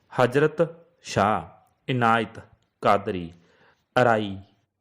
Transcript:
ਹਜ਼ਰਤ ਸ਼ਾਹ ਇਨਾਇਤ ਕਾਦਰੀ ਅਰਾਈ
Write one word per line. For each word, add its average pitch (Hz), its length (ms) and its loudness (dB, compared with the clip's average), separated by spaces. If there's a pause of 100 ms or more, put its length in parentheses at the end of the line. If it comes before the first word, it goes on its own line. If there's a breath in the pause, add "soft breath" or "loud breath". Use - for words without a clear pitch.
(120)
ਹਜ਼ਰਤ 143 500 0 (400)
ਸ਼ਾਹ 101 400 -2 (460)
ਇਨਾਇਤ 117 520 0 (420)
ਕਾਦਰੀ 101 480 0 (680 soft breath)
ਅਰਾਈ 110 400 2 (440)